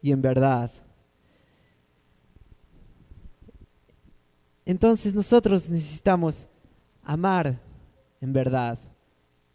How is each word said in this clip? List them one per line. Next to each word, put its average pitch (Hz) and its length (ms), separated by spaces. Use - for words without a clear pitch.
y 143 100
en 135 80
verdad". 131 500
Entonces 208 480
nosotros 196 560
necesitamos 165 800
amar 156 560
en 135 120
verdad, 127 460